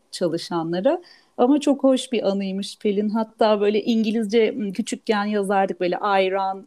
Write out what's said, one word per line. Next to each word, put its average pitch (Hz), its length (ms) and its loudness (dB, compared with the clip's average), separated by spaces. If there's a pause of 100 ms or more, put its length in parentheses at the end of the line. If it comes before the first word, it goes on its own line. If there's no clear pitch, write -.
çalışanlara. 175 920 -2 (380)
Ama 277 220 4
çok 277 240 2
hoş 262 280 2
bir 220 160 0
anıymış 196 500 -4
Pelin. 208 300 0
Hatta 214 520 0
böyle 208 220 2
İngilizce, 220 680 0
m, 208 220 -6
küçükken 214 520 -4
yazardık 196 560 0
böyle 175 160 0
"I 196 360 2
run 196 340 -4